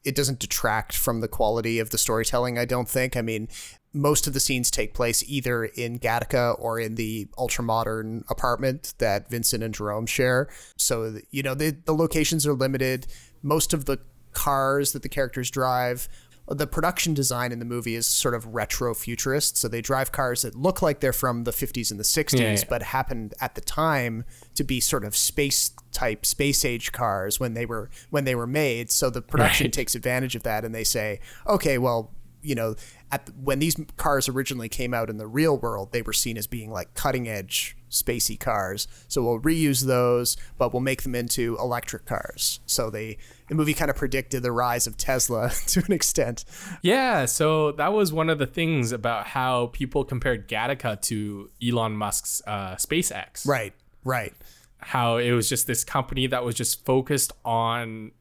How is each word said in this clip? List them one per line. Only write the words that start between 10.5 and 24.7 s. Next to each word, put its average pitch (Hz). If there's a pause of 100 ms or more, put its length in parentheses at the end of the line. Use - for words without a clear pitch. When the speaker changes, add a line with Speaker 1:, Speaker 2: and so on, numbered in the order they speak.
Speaker 1:
So, 113 (100)
you 139
know, 131
the, 151
the 156
locations 156
are 147
limited. 131 (380)
Most 156
of 147
the 139 (320)
cars 135
that 127
the -
characters 127
drive, 123 (400)
the 147
production 170
design 123
in 117
the 117
movie 120
is 117
sort -
of 113
retro-futurist. 120
So 120
they 117
drive 135
cars 123
that 117
look 165
like 156
they're 131
from 120
the 117
fifties 123
and 101
the 107
sixties, 143
Speaker 2:
Yeah, 110
yeah. 101
Speaker 1:
but 120
happened 120
at -
the -
time 127 (300)
to -
be 127